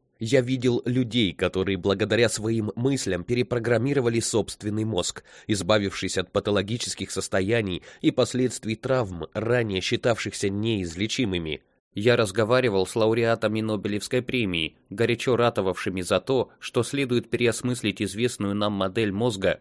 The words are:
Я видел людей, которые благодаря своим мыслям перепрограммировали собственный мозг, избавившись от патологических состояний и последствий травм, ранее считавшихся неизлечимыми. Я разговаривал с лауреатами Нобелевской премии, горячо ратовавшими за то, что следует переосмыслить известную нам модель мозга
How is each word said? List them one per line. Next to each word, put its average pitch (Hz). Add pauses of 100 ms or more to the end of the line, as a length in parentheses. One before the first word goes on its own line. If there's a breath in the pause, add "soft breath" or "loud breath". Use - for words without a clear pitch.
(180)
Я 117
видел 123
людей, 120
которые 92
благодаря 98
своим 110
мыслям 117
перепрограммировали 120
собственный 107
мозг, 98 (220 loud breath)
избавившись 98
от 92
патологических 101
состояний 98 (180 loud breath)
и 147
последствий 123
травм, 95
ранее 110
считавшихся 110
неизлечимыми. 95 (300)
Я 113
разговаривал 110
с -
лауреатами 110
Нобелевской 107
премии, 98 (120)
горячо 117
ратовавшими 98
за 92
то, 131 (120 loud breath)
что -
следует 123
переосмыслить 120
известную 101
нам 104
модель 98
мозга 98